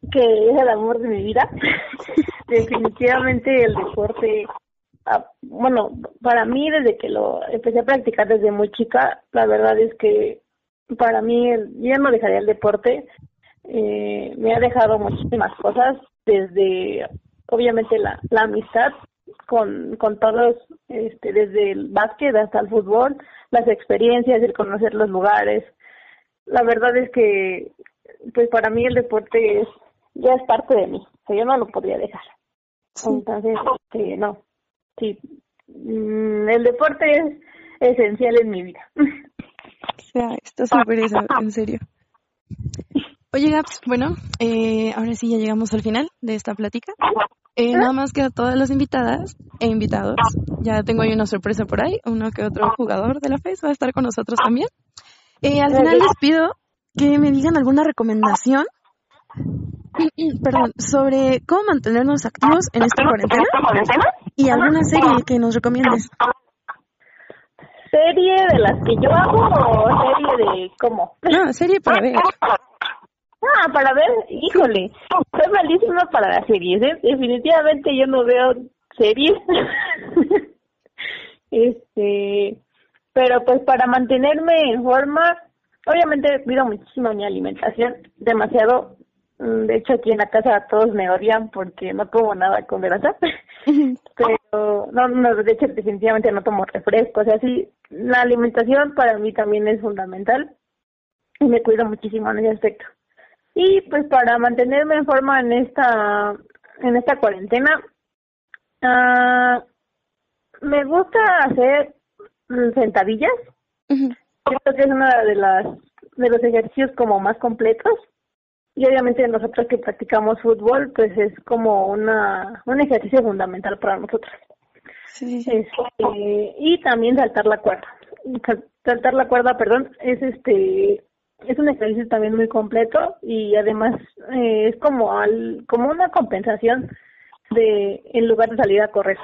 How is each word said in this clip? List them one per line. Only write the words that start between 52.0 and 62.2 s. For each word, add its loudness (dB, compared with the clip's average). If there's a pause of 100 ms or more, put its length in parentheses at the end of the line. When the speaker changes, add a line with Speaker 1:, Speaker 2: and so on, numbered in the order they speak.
Speaker 2:
uno -4
que -8
otro -2
jugador -2
de -4
la -2
fes -8
va -2
a 0
estar -4
con -2
nosotros -4
también. 0 (760)
Eh, 2
al 2
final 6
Speaker 1:
Ok. 6
Speaker 2:
les 4
pido 2 (420)
que 4
me 4
digan 2
alguna 4
recomendación, 0 (720)
<clears throat> -6
perdón, 2
sobre 0
cómo 2
mantenernos 0